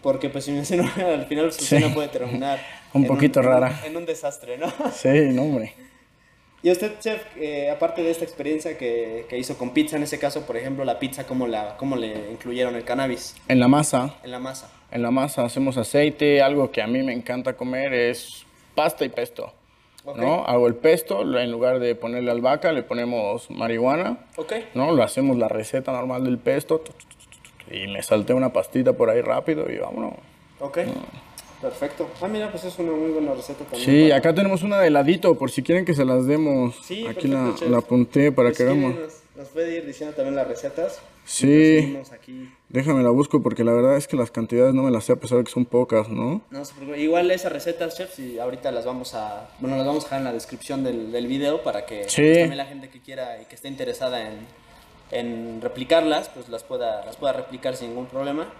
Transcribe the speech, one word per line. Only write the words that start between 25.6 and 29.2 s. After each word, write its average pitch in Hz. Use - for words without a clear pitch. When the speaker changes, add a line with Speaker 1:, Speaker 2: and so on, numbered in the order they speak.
Speaker 2:
normal 127
del 123
pesto, 147
tu, 160
tu, -
tu, -
tu, -
tu, -
y 95
me 98
salté 110
una 131
pastita 127
por 120
ahí 120